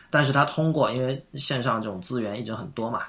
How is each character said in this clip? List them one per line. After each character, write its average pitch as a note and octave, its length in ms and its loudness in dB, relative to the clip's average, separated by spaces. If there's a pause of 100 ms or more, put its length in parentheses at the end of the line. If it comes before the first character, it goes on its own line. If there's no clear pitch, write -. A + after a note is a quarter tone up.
但 D3 160 4
是 C3+ 80 2
他 C#3+ 120 6
通 D#3+ 280 0
过， C3+ 180 4
因 B2+ 140 0
为 C3+ 180 -2 (120)
线 C#3 280 -2
上 A2+ 200 0
这 A2 80 -4
种 F#2 100 -8
资 A#2+ 220 -4
源 G#2 180 -4
一 A#2+ 40 -6
直 A2 100 -6
很 - 160 -8
多 A2+ 200 -4
嘛， A2 180 -4